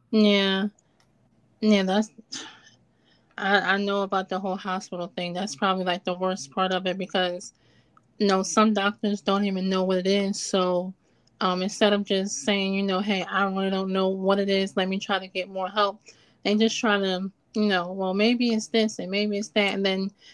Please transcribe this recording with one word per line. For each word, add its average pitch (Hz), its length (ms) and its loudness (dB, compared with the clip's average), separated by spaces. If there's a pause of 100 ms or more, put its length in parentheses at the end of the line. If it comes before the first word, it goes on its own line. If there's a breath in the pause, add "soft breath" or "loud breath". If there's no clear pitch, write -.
(100)
Yeah. 202 580 4 (920)
Yeah, 208 240 4
that's, 202 260 2 (1300 loud breath)
I, 190 360 2
I - 40 2
know 202 240 -2
about 190 260 -2
the - 120 -4
whole 190 160 -2
hospital 185 600 -8
thing. 175 160 -6
That's 190 240 -6
probably, 185 280 0
like, 180 200 -2
the 180 100 -2
worst 185 360 -4
part 185 220 -2
of 185 140 -2
it 185 120 -2
because, 180 540 -4 (680 soft breath)
you 208 100 2
know, 190 140 4
some 214 320 4
doctors 202 480 -2
don't 196 240 0
even 190 240 -2
know 185 140 2
what 185 140 2
it 180 100 -2
is. 196 320 0
So, 185 540 0 (460)
um, 185 220 0
instead 208 300 2
of 202 120 2
just 196 400 -2
saying, 196 300 0
you 196 100 0
know, 190 160 0
"Hey, 202 240 -2
I 196 220 0
really 190 240 -2
don't 190 220 -2
know 190 160 2
what 190 320 2
it 196 80 0
is, 196 280 0
let 185 120 0
me 190 100 -4
try 196 220 -2
to 190 80 -12
get 185 220 -6
more 190 180 -6
help," 202 340 -2 (420 soft breath)
they 202 120 2
just 220 220 2
try 208 200 2
to, 190 320 -2 (240)
you 214 140 2
know, 180 240 0
"Well, 190 220 -2
maybe 233 360 2
it's 220 180 -2
this 220 320 0
and 180 100 -8
maybe 208 280 -2
it's 208 120 -6
that." 202 240 0
And 196 120 -2
then, 190 240 0 (240 soft breath)